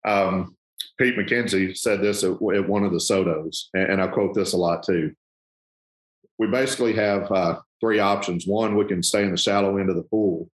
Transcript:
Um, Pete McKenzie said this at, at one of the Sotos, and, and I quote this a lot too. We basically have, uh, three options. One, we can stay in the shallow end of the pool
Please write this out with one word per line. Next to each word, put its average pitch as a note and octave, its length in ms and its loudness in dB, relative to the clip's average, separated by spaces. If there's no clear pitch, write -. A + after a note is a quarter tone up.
Um, F#2+ 520 0
Pete B2+ 180 2
McKenzie G2 600 0
said G#2 240 0
this G2+ 240 0
at, F#2 80 2
at G2 360 0
one G2+ 160 2
of F#2+ 60 0
the E2+ 80 0
Sotos, E2 720 -2
and, F#2 200 0
and F#2+ 100 2
I F2+ 60 0
quote G2 260 0
this G2 180 0
a F2+ 60 0
lot E2+ 240 0
too. D#2+ 320 -2
We A2 100 0
basically B2 460 0
have, G2+ 360 0
uh, F2+ 300 0
three G#2+ 200 2
options. G2 460 0
One, G#2 300 0
we G#2 100 4
can F2+ 160 -2
stay G#2 200 2
in G2+ 80 2
the F2 60 -2
shallow G2 400 2
end F#2+ 140 0
of F2 60 0
the D#2+ 60 -4
pool F#2+ 540 -2